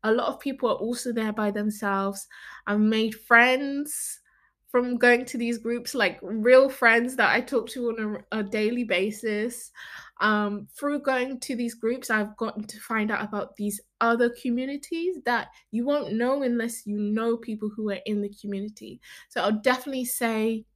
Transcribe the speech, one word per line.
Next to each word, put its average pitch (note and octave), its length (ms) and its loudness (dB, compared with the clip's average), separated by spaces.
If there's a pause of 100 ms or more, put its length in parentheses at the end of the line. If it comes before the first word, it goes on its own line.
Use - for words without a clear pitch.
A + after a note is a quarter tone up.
A A3 100 4
lot B3 160 2
of B3+ 100 -6
people C4 300 -2
are - 60 2
also A#3+ 360 -4
there A3 220 -2
by G#3 180 0
themselves. G3+ 720 -2 (400)
I've G#3 140 2
made A3 360 4
friends C#4 1040 2 (480)
from B3 280 0
going A#3+ 280 6
to B3+ 120 -8
these A#3 200 -2
groups, A#3 360 -4
like, G#3 280 2
real B3 480 6
friends B3 480 4
that G3 180 6
I A#3+ 60 2
talk B3 300 -2
to A#3+ 180 -4
on G#3+ 420 -4
a, A3 80 -2
a G#3 40 -2
daily A3 420 -2
basis. G#3+ 840 -4 (480)
Um, G#3 540 0
through C#4+ 280 -2
going C4 400 -2
to C4 140 -6
these A#3 200 -4
groups, B3 340 -4
I've G#3+ 280 0
gotten G#3+ 260 -6
to - 160 -14
find G#3+ 320 -2
out G#3 120 -2
about G3+ 320 -6
these G3+ 260 -6 (180)
other A#3 320 4 (100)
communities C#4+ 840 -4
that A#3+ 240 -2 (220)
you A#3 140 -2
won't C#4 280 0
know B3+ 300 0
unless A#3 440 -2
you G#3 100 -4
know A3 380 0
people G#3+ 400 -6
who G#3+ 160 -4
are G3 140 -4
in G#3 160 -2
the G3+ 200 -6
community. G#3 600 -8 (280)
So D#3+ 120 -4
I'll G#3+ 180 2
definitely B3+ 460 0
say A3+ 600 -2 (100)